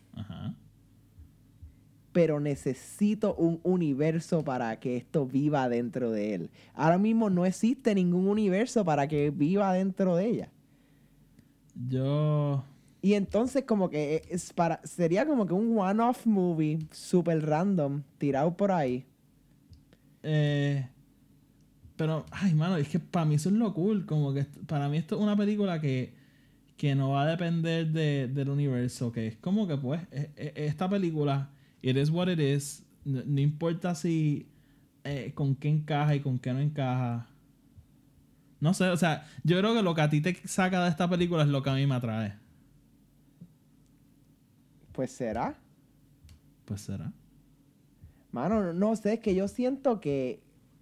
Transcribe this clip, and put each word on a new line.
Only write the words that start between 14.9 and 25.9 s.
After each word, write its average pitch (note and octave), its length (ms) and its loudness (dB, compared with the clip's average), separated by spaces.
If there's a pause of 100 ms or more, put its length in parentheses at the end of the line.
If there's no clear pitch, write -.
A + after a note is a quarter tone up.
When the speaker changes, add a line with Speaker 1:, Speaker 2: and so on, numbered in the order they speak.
Speaker 2:
como C4+ 220 2
que D#3+ 60 -2
un A3+ 260 2
one-off A3 460 2
movie E3+ 540 2 (120)
super E3 540 0
random D3+ 580 0 (140)
tirado C#3+ 400 0
por G3 160 2
ahí. C3+ 320 0 (1160)
Speaker 1:
Eh, C#3+ 600 2 (1120)
pero, D#3 360 -2
ay, F#3 220 2
mano, E3 220 2
es D3 140 0
que F3+ 100 0
para E3 260 -2
mí D3+ 100 4
eso D3 140 0
es G3 60 4
lo A3 180 2
cool. F#3+ 320 0
Como D3 280 0
que C#3 80 0
est-, - 160 -6 (100)
para C#3+ 220 -2
mí D3 80 0
esto E3 180 -4
es D3+ 60 0
una G#3 160 2
película G3+ 420 0
que, C3 340 -2 (640)